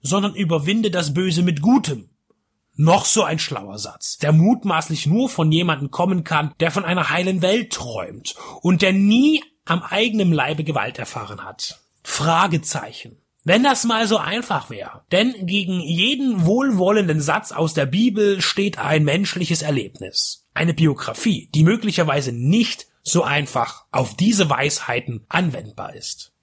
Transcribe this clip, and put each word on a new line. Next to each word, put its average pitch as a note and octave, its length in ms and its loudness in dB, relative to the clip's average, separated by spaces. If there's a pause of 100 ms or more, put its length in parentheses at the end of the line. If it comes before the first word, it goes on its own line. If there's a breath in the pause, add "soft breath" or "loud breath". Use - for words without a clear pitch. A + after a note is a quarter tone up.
sondern G3 320 0
überwinde F#3+ 560 0
das E3 240 -2
Böse F3 280 0
mit E3 200 0
Gutem.“ D#3+ 480 2 (640)
Noch E3 320 4
so A3 160 4
ein D#3 160 0
schlauer G2+ 400 -8
Satz, - 400 -8
der D3+ 140 2
mutmaßlich E3 760 2
nur A3+ 220 2
von D#3 220 0
jemandem D#3 400 0
kommen F3+ 340 0
kann, D3+ 360 -2
der E3 100 2
von F#3+ 140 -2
einer E3+ 260 -2
heilen F3+ 320 0
Welt G#3 300 0
träumt - 640 -8 (260 loud breath)
und F3 220 2
der F#3+ 100 2
nie A#3+ 500 4 (220)
am E3+ 180 -2
eigenen G#3 500 0
Leibe D3+ 320 0
Gewalt B2+ 340 -4
erfahren G#2+ 460 -10
hat. - 360 -12 (220)
Fragezeichen. D#3+ 1160 -2 (260)
Wenn G3+ 180 4
das C4+ 220 2
mal A3+ 220 0
so G#3 120 2
einfach F#3+ 520 -4
wäre. - 400 -14
Denn G3+ 360 0
gegen F#3 340 0
jeden G3+ 640 0
wohlwollenden G3 760 2
Satz D3 300 -2
aus D#3+ 240 -2
der C#3 120 0
Bibel G3+ 560 2
steht - 360 -2
ein D#3 260 2
menschliches E3+ 580 -2
Erlebnis. A2+ 920 -4
Eine E3 200 0
Biografie, D#3+ 800 0
die D#3 100 6
möglicherweise D#3+ 680 0
nicht D3 540 0 (160)
so - 200 0
einfach C3+ 680 -2
auf - 260 -4
diese G3 340 2
Weisheiten B2 800 -2
anwendbar B2+ 680 -4
ist. - 380 -14 (100)